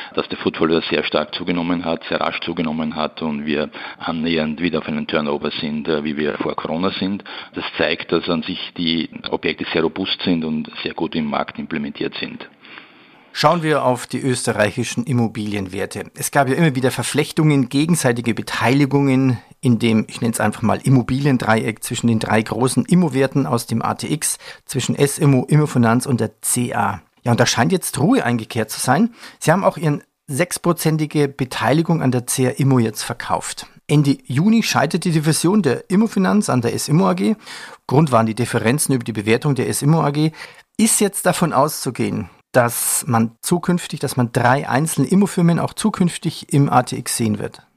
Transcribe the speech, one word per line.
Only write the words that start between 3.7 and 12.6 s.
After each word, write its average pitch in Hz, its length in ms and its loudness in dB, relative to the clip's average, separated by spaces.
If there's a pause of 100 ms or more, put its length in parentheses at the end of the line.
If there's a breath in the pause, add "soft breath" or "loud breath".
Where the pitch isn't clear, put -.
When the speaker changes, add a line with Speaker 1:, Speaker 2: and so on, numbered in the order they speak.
Speaker 1:
annähernd 80 640 -2
wieder 80 180 0
auf - 80 -8
einen 76 180 -4
Turnover 73 460 -2 (100)
sind, 76 260 -6
äh, 76 160 -2
wie 76 140 -4
wir 73 220 -4
vor 73 160 -4
Corona 82 340 -4
sind. 98 340 -4 (300 loud breath)
Das - 120 -8 (120)
zeigt, 80 340 -2
dass 82 160 0
an 82 140 0
sich - 340 -10
die 82 360 -2 (180)
Objekte 78 420 -2
sehr 82 120 2
robust 90 400 -2
sind 85 200 2
und 78 280 -4 (100)
sehr - 140 -6
gut 82 180 -4
im 76 160 -2
Markt - 300 -4
implementiert 73 600 -6
sind. - 300 -12 (840 loud breath)